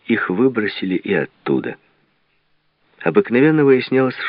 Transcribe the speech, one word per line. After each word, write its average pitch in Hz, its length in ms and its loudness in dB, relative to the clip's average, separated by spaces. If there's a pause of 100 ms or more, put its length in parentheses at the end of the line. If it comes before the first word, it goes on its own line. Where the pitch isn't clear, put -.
их 110 240 -2
выбросили 104 640 -2
и 98 200 -4
оттуда. 69 600 -4 (1200)
Обыкновенно 127 640 2
выяснялось, 131 520 2 (120)